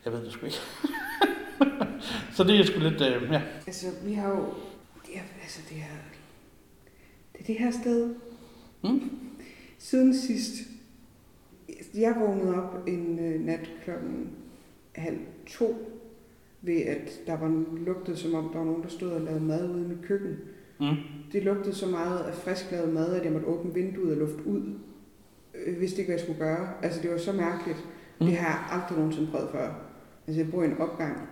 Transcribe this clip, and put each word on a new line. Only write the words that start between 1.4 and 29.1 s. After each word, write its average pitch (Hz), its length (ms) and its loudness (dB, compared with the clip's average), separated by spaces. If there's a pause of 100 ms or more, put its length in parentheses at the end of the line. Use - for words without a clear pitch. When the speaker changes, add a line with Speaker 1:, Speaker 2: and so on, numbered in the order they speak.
Speaker 1:
<laughs> - 840 0
Så 190 80 6
det 202 160 10
er 175 40 12
sgu - 160 4
lidt, 156 200 4
øh, 127 320 4
ja. 151 100 4 (240)
Speaker 2:
Altså, 185 200 -8 (180)
vi 208 80 -2
har 202 160 0
jo, 196 160 0 (720)
ja, 190 60 -8 (220)
altså, - 180 -14 (100)
det 156 60 -10
er, 151 200 -10 (1400)
det - 80 -20
er - 40 -14
det 220 140 0
her 240 120 4
sted. 233 440 2 (680)
Speaker 1:
Mm. 247 260 2 (680)
Speaker 2:
Siden 262 400 8
sidst, - 340 0 (1400)
jeg 226 260 6
vågnede 196 420 4
op - 260 -6
en, 170 300 0
øh, 160 220 0
nat 165 300 -2 (140)
klokken - 440 -4 (680)
halv 165 240 -4 (400)
to, 226 320 0 (720)
ved 170 180 2
at - 300 -2 (160)
der 165 120 -2
var 160 260 2 (220)
lugtet, 180 320 -2
som 165 160 0
om 160 180 0
der 165 60 -4
var 160 80 0
nogen, 165 160 0
der 185 60 -6
stod 180 220 -4
og 165 100 0
lavede 156 240 0
mad 170 260 2
ude 175 140 -2
i 175 40 -4
mit 170 200 -6
køkken. 196 280 0 (440)
Speaker 1:
Mm. 147 160 4 (360)
Speaker 2:
Det 196 100 2
lugtede 196 320 2
så 190 120 -2
meget 180 320 0
af 170 160 -4
frisk - 360 -4
lavet 170 220 2
mad, 165 220 2
at 180 100 0
jeg 156 80 2
måtte 156 140 0
åbne 170 280 0
vinduet 185 380 2
og 147 40 2
lufte 151 300 -2
ud. 202 160 2 (1040)
Jeg 175 140 -2
vidste 185 180 0
ikke, 180 140 0
hvad 165 60 2
jeg 175 60 -2
skulle 160 140 -4
gøre. 160 300 0 (140)
Altså, 165 200 0
det 175 80 0
var 170 80 0
så 196 140 0
mærkeligt. 175 460 0 (420)
Speaker 1:
Mm. 165 60 6
Speaker 2:
Det 175 100 6
har 170 120 2
jeg 170 320 0
aldrig 175 180 -2
nogensinde 156 320 2